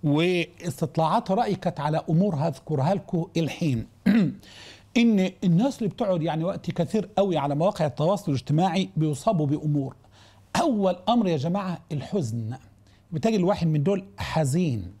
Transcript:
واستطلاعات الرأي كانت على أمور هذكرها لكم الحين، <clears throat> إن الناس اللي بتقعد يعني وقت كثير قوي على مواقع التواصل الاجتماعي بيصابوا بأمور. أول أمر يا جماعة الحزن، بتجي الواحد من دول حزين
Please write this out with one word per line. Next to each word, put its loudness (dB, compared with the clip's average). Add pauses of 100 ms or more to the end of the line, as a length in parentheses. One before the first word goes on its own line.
واستطلاعات 0
الرأي 0
كانت -6
على 0
أمور 2
هذكرها -2
لكم -4 (120)
الحين، -2 (200)
<clears throat> -2
إن 4 (120)
الناس 4
اللي -2
بتقعد -2
يعني 0
وقت -6
كثير -2
قوي 2
على 0
مواقع 0
التواصل -2
الاجتماعي 0
بيصابوا 0
بأمور. -2 (680)
أول 2 (140)
أمر 4
يا 2
جماعة -2 (120)
الحزن، -4 (540)
بتجي 0
الواحد 2
من 2
دول 0 (120)
حزين -2